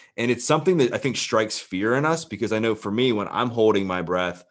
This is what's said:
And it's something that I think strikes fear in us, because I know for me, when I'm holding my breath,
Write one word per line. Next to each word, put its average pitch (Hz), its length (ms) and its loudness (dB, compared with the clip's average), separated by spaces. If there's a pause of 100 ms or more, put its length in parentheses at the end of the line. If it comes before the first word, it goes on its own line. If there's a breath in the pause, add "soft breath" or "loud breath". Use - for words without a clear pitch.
(180 loud breath)
And 120 120 0
it's 120 140 -2
something 160 320 2
that 131 160 4
I 110 60 -4
think 123 180 -2
strikes 110 420 0
fear 104 360 -2
in 139 100 0
us, 160 220 -2
because 107 260 -4
I 110 60 0
know 110 160 0
for 107 160 -6
me, 123 220 2
when 104 160 -2
I'm 120 200 -2
holding 110 380 4
my 90 160 -2
breath, 90 480 -2